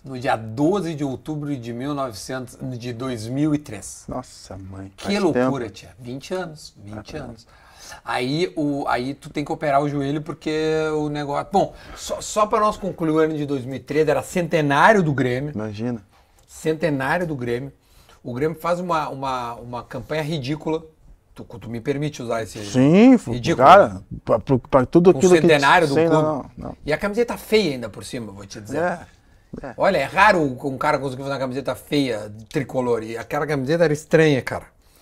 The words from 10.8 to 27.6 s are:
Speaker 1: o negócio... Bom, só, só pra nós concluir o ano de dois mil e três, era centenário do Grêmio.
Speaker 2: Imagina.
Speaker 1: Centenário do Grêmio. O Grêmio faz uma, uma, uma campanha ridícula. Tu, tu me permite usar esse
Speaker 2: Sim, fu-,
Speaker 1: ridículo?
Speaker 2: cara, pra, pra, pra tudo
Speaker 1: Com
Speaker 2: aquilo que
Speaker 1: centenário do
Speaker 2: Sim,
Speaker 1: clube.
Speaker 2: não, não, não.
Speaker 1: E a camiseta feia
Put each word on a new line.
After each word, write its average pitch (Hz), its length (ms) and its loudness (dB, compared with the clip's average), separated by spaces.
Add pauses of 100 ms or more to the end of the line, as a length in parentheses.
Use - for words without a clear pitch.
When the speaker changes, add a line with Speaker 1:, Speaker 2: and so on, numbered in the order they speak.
Speaker 1:
o 151 140 0
negócio... 147 420 -4
Bom, 180 220 2 (240)
só, - 240 -8
só - 260 0
pra 214 140 0
nós 214 160 2
concluir 165 360 -2
o 156 60 4
ano 160 160 4
de 147 120 -4
dois 135 180 -4
mil 131 120 -8
e - 40 -8
três, 151 260 0
era 135 160 2
centenário 170 800 4
do 156 120 2
Grêmio. 127 400 -2
Speaker 2:
Imagina. 107 480 -6 (440)
Speaker 1:
Centenário 156 800 -2
do 156 80 -6
Grêmio. 123 380 -6 (500)
O 120 100 -10
Grêmio 156 260 -4
faz 175 220 -2
uma, 160 280 -2
uma, 127 460 -6
uma 120 280 -12
campanha 147 400 -8
ridícula. 156 600 -6 (500)
Tu, - 100 -18
tu 98 240 -16
me 117 120 -8
permite 143 420 -4
usar 113 200 -4
esse 104 220 -10
Speaker 2:
Sim, 165 540 8
fu-, - 140 -6
Speaker 1:
ridículo? 123 340 4
Speaker 2:
cara, 143 360 8 (220)
pra, 120 140 2
pra, 131 200 2
pra 127 280 2
tudo 175 260 6
Speaker 1:
Com 139 60 4
Speaker 2:
aquilo 180 160 8
que 160 60 6
Speaker 1:
centenário 156 480 6
do 139 60 0
Speaker 2:
Sim, 160 120 4
Speaker 1:
clube. 156 160 4
Speaker 2:
não, - 0 -
não, 156 340 -4
não. - 200 -12 (100)
Speaker 1:
E 143 60 -2
a 156 60 -2
camiseta 208 380 -2
feia 202 360 2